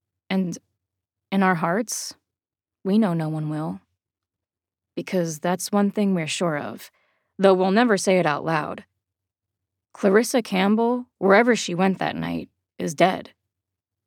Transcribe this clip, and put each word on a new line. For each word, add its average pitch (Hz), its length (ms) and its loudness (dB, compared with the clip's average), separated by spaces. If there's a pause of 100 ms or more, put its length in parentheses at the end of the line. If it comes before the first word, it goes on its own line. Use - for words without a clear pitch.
(300)
And 185 260 -2 (720)
in 196 120 0
our 185 140 4
hearts, 180 580 -4 (680)
we 202 140 2
know 208 140 2
no 160 160 -2
one 156 200 -6
will. 156 320 -6 (1120)
Because 170 460 -4
that's 180 320 -4
one 202 180 2
thing 202 240 0
we're 165 120 -2
sure 156 300 -4
of, 143 340 -12 (480)
though 190 160 6
we'll 185 180 2
never 226 240 4
say 185 220 2
it 165 80 2
out 147 180 -2
loud. 160 400 -4 (1080)
Clarissa 214 500 2
Campbell, 220 640 0 (120)
wherever 208 380 6
she - 180 -6
went 185 240 0
that - 180 -4
night, - 320 -6 (300)
is 180 160 -6
dead. 180 360 0 (760)